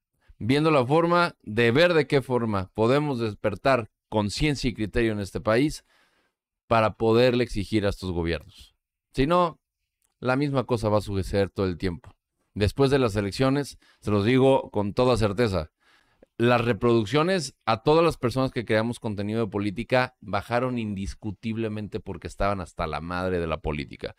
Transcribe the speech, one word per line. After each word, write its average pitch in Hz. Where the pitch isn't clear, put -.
Viendo 147
la 139
forma 170
de 117
ver 170
de 151
qué -
forma 110
podemos 135
despertar 110
conciencia 127
y -
criterio 110
en 104
este 98
país 117
para 110
poderle 120
exigir 104
a 101
estos 92
gobiernos. 82
Si 135
no, 175
la 127
misma 139
cosa 113
va 104
a 104
suceder 98
todo 101
el 90
tiempo. 90
Después 104
de 139
las 117
elecciones, 131
se 104
los 101
digo 131
con 101
toda 127
certeza, 101
las 120
reproducciones 120
a 113
todas 160
las 160
personas 131
que 117
creamos 113
contenido 107
de 95
política 104
bajaron 120
indiscutiblemente 107
porque 87
estaban 98
hasta 85
la 73
madre 90
de 85
la 78
política 76